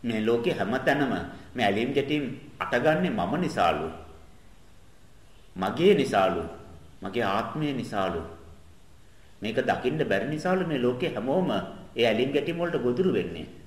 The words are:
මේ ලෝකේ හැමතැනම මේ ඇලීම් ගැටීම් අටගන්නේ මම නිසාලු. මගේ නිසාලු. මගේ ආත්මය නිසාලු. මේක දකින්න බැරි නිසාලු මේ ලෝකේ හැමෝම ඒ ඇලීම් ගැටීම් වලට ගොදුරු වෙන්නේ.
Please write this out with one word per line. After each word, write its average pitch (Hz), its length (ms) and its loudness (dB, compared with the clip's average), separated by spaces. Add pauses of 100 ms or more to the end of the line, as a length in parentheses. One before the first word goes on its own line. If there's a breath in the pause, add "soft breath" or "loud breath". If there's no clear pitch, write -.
මේ 113 180 -2
ලෝකේ 117 340 2
හැමතැනම 131 580 0 (380 loud breath)
මේ 120 140 -2
ඇලීම් 110 280 2
ගැටීම් 139 320 0 (320)
අටගන්නේ 156 540 2
මම 98 260 0
නිසාලු. 85 520 0 (1700)
මගේ 123 380 4
නිසාලු. 95 480 2 (560)
මගේ 98 260 -4
ආත්මය 117 480 -2
නිසාලු. 95 500 -2 (1120 soft breath)
මේක 104 220 -4
දකින්න 127 420 0
බැරි 98 260 0
නිසාලු 175 400 0
මේ 151 120 -2
ලෝකේ 123 320 0
හැමෝම 139 400 0 (420)
ඒ 117 140 4
ඇලීම් 117 260 2
ගැටීම් 165 260 0
වලට 170 240 0
ගොදුරු 131 300 2
වෙන්නේ. 85 340 -2 (200)